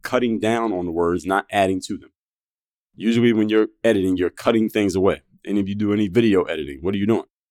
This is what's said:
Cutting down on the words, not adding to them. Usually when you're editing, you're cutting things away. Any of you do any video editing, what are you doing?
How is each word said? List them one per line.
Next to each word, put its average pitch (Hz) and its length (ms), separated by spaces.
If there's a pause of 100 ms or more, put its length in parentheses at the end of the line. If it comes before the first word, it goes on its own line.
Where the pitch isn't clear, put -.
Cutting 120 360
down 113 320
on 90 140
the 87 60
words, 85 340
not 95 260
adding 95 360
to 98 100
them. - 140 (840)
Usually 117 380
when 107 160
you're 107 180 (160)
editing, 95 320
you're 90 140
cutting 110 400
things 101 260
away. 95 260 (240)
Any 101 140
of 95 80
you 101 80
do 104 160
any 104 160
video 98 360
editing, 71 380
what 95 140
are - 20
you 98 80
doing? 107 200 (260)